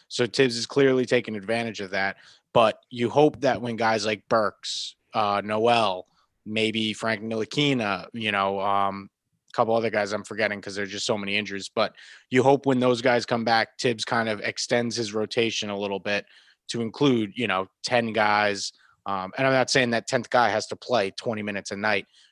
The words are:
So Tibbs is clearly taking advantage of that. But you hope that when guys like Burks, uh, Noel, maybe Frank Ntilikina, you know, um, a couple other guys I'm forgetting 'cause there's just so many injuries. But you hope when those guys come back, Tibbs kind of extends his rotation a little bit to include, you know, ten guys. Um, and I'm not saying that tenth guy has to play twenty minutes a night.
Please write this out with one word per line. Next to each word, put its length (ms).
So 180
Tibbs 300
is 100
clearly 380
taking 320
advantage 440
of 100
that. 260
But 260
you 200
hope 300
that 200
when 160
guys 300
like 220
Burks, 680
uh, 320
Noel, 640
maybe 460
Frank 300
Ntilikina, 920
you 200
know, 280
um, 500
a 60
couple 180
other 160
guys 220
I'm 120
forgetting 360
'cause 140
there's 160
just 160
so 120
many 180
injuries. 380
But 200
you 120
hope 240
when 140
those 220
guys 240
come 180
back, 340
Tibbs 260
kind 240
of 120
extends 560
his 160
rotation 580
a 80
little 220
bit 260
to 120
include, 560
you 100
know, 220
ten 300
guys. 600
Um, 300
and 100
I'm 60
not 180
saying 200
that 160
tenth 240
guy 180
has 200
to 80
play 340
twenty 320
minutes 280
a 60
night. 300